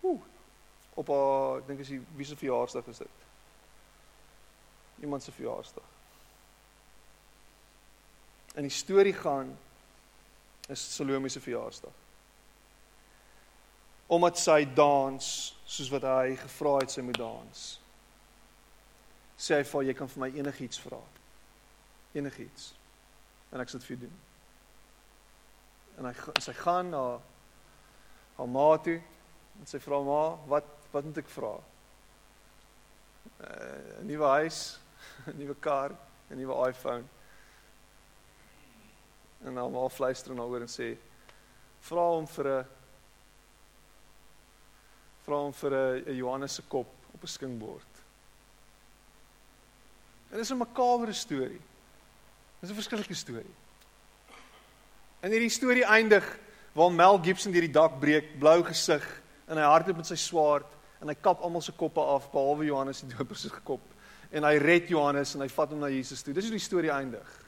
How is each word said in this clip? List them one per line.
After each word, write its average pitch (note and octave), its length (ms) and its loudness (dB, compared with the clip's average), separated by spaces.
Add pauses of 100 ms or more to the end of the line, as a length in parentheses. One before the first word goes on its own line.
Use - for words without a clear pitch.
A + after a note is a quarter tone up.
Oeh, F4+ 220 -2 (720)
op D3+ 140 -4
haar, C3+ 480 2
ek C3 80 -18
dink C#3 160 -10
is C3+ 100 -12
die, C3 60 -10 (180)
wie C3+ 80 -8
se D3 120 -14
verjaarsdag B2 520 -2
is - 140 -16
dit? - 200 -20 (1800)
Iemand C#3 160 -6
se - 120 -18
verjaarsdag. - 600 -12 (2750)
In C#3+ 80 -6
die C3+ 80 -8
storie G3 400 4
gaan, C3+ 380 -4 (1160)
is C3+ 140 -10 (140)
Salome C3+ 340 -2
se C3 100 -10
verjaarsdag. A#2 540 -8 (2250)
Omdat E3+ 300 4
sy D3+ 240 6 (100)
dans, C#3 540 4 (400)
soos C3 240 -8
wat C3+ 160 -2
hy C3 320 2
gevra C#3+ 420 0
het B2 100 -6
sy B2+ 140 -8
moet B2 140 -6
dans, A2+ 480 -12 (1700)
sê D3 220 2
hy C#3 40 -2
vir C#3+ 140 -6
haar, C3+ 80 -2
"Jy C3 80 -2
kan C3+ 140 -10
vir C3+ 120 -14
my C3 140 -6
enigiets C#3 460 -8
vra. B2 200 -14 (1120)
Enigiets." - 640 -10 (760)
En B2+ 80 -8
ek B2+ 100 -8
sal B2+ 100 -12
dit - 80 -20
vir B2+ 80 -10
jou B2+ 100 -14
doen. D#3+ 100 -18 (1800)
En B2+ 100 -10
hy B2 60 -12
ga-, - 200 -14 (100)
sy C3 160 -10
gaan F3+ 320 0
na C#3 120 -2 (1300)
haar B2 120 -6
ma C3+ 160 4 (180)
toe, E3 140 -2 (600)
en D3+ 80 -20
sy C#3+ 160 -12
vra, C#3+ 240 -2
"Ma, C#3+ 160 2 (240)
wat, D3 200 0 (260)
wat C#3+ 120 -4
moet D#3 140 -8
ek D3 100 -12
vra?" A2+ 260 -8 (1900)
"Eh, A#1+ 600 -16
'n - 60 -14
nuwe D3+ 200 -2 (120)
huis, - 400 -4 (180)
<laughs> - 300 -20
'n D#3 120 -14
nuwe C#3+ 220 -10
kar, C#3 300 -2 (400)
'n C#3 60 -12
nuwe C3 320 -2
iPhone." B2 360 -6 (2500)
En B2+ 120 -10
haar B2 140 -4
ma B2+ 180 -4
fluister C3 440 -4
in B2+ 60 -10
haar A#2+ 80 -8
oor B2 140 -6
en A#2+ 80 -12
sê, A#2 280 -8 (840)
"Vra F3 240 -2 (100)
hom D#3+ 120 -4
vir C#3+ 200 -6
'n, C3+ 200 -2 (2500)
vra D3 120 -4
hom C#3+ 160 -4
vir C#3 200 -4
'n, C3 340 0
'n C3+ 100 -6
Johannes C3 380 -6
se - 80 -12
kop B2 260 -6 (260)
op - 80 -20
'n F3 40 -16
skinkbord." - 760 -12 (2250)
En - 60 -10
dis A3+ 160 -4
'n B3+ 60 -2
makabere A#3+ 540 2
storie. - 540 -6 (920)
Dis F3+ 100 -12
'n G#3 40 -10
verskriklike G#3 400 -6
storie. - 400 -10 (1700)
En F#3 100 -4
hierdie A3+ 200 4
storie B3 340 4
eindig G#3+ 540 6 (340)
waar F3 200 6
Mel F#3 260 10
Gibson F#3 340 0
deur E3+ 140 4
die D#3+ 40 -2
dak D3+ 300 6
breek, D3+ 380 2
blou D#3+ 260 8
gesig, D#3+ 580 -2 (240)
en D#3+ 100 -6
hy D#3 60 2
hardloop D#3+ 340 6
met E3 100 -10
sy E3+ 100 -8
swaard D3 500 2 (340)
en D3 80 -8
hy D3+ 60 -4
kap F3+ 260 2
almal E3+ 220 -4
se - 100 -10
koppe D#3+ 280 -2
af, C#3 300 0
behalwe D3 340 2
Johannes C3+ 360 -2
die B2+ 160 -14
Doper A#2+ 200 -6
se - 140 -10 (140)
kop. C3 160 -6 (500)
En D3+ 140 -4
hy D3+ 140 8
red E3+ 300 6
Johannes C#3+ 460 2
en C#3+ 60 -6
hy C3+ 80 -4
vat D3 220 0
hom D3+ 100 -8
na C#3+ 80 -2
Jesus C3+ 340 -6
toe. C#3+ 120 -8
Dis F#3+ 100 -2
hoe A3+ 120 -4
die F3+ 60 -4
storie E3 280 0
eindig. C3 380 -6 (200)